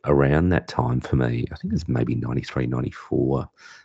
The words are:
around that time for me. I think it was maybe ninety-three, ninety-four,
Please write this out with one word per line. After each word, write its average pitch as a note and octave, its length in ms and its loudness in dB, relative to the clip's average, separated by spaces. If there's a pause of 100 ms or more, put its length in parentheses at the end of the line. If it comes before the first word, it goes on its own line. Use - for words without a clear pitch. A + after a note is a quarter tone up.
around D2 460 4
that - 180 0
time B1 320 0
for - 160 -2
me. A#1+ 340 0
I D#2 60 -12
think G#3 160 -6
it G#3 40 0
was - 120 -4
maybe A#1+ 260 0
ninety-three, B1 520 -2
ninety-four, B1+ 840 -2 (360)